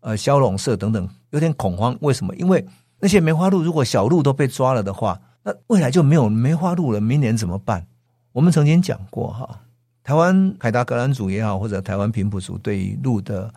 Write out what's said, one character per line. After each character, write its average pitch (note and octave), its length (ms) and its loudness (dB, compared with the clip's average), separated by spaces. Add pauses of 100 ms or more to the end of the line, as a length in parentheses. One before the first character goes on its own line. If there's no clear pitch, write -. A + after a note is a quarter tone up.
呃， A2 160 -6
萧 C#3 220 0
龙 A2+ 180 2
社 G#2 220 -2
等 G2+ 120 -2
等， G2+ 160 -2 (220)
有 C#3+ 100 -4
点 D#3+ 160 0
恐 F2+ 220 -4
慌。 A2+ 240 -2
为 D3 120 0
什 A#2 120 -6
么？ F2+ 120 -6
因 F3+ 120 -2
为 F#3 180 2 (320)
那 G3 80 0
些 G3 140 4
梅 D#3 100 2
花 E3+ 200 2
鹿 F#3 120 2
如 E3 80 0
果 D3+ 140 0
小 G#2+ 220 0
鹿 D#3+ 160 4
都 C3+ 100 4
被 C#3 160 0
抓 C3 240 0
了 A#2+ 100 0
的 G2 120 -6
话， G2 260 -4 (220)
那 G3+ 120 -8 (120)
未 A3 120 2
来 C#3+ 120 2
就 E3 120 4
没 D3 120 4
有 C#3 120 4
梅 A#2 280 2
花 E3+ 200 -2
鹿 E3 160 -2
了， G#2 120 0
明 B2+ 180 2
年 A#2 160 2
怎 G#2+ 100 -2
么 F2+ 120 -4
办？ F#2+ 280 -4 (460)
我 B2 80 -2
们 E3+ 100 6
曾 D#3 140 4
经 D#3+ 160 4
讲 C#3 180 -2 (120)
过 - 220 -6
哈， - 280 -12 (420)
台 C3+ 120 -4
湾 F#3+ 440 4
凯 A#2+ 120 -2
达 A#2+ 140 2
格 A#2+ 120 -4
兰 B2 160 0
族 G#2+ 180 -4
也 G2+ 120 -2
好， G#2 160 -2
或 G#2 80 -4
者 G2 140 -4
台 F#2+ 160 -6
湾 G2+ 160 0
平 G#2 160 -2
埔 G2 100 -4
族 F#2 200 -10
对 G2+ 200 -4
于 G2 240 -6
鹿 B2 200 0
的 G2 340 -8